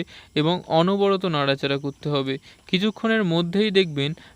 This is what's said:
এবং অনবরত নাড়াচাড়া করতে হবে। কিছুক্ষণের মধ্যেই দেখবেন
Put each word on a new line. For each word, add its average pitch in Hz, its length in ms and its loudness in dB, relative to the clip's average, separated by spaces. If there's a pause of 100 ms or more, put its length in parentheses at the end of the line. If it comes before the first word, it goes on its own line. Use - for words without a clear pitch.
(360)
এবং 156 200 2 (120)
অনবরত 196 580 2
নাড়াচাড়া 139 520 0
করতে 143 320 -8
হবে। 135 240 -2 (340)
কিছুক্ষণের 214 560 0
মধ্যেই 175 480 0
দেখবেন 156 400 0 (240)